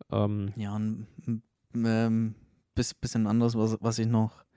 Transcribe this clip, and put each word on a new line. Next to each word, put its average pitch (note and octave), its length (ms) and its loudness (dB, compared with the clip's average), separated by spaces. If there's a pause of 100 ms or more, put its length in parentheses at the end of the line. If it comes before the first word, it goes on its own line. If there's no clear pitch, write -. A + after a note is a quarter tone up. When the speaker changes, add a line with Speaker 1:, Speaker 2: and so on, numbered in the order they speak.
(100)
Speaker 1:
Ähm, G#2 460 0
Speaker 2:
Ja, G#2 180 -6
und, G#2+ 320 -4 (200)
m-, A2+ 160 -4 (320)
ähm, A2+ 600 2 (400)
bis-, - 180 -2
bisschen A2+ 360 -2
anderes, A#2 280 2
was, A2 240 2
was A2+ 200 -2
ich A2+ 80 0
noch, A2 340 0 (140)